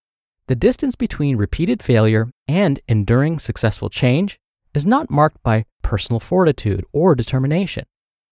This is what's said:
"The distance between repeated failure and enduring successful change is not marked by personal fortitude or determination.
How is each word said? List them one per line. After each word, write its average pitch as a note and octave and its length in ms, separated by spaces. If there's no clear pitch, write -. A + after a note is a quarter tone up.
"The C3 80
distance B3 400
between C#3+ 420
repeated C3+ 460
failure A2 480
and D#3 400
enduring A#2+ 500
successful - 540
change C#3 480
is D3 140
not C4+ 240
marked D3+ 320
by A2+ 220
personal - 360
fortitude C#3+ 720
or E3 220
determination. C#3 720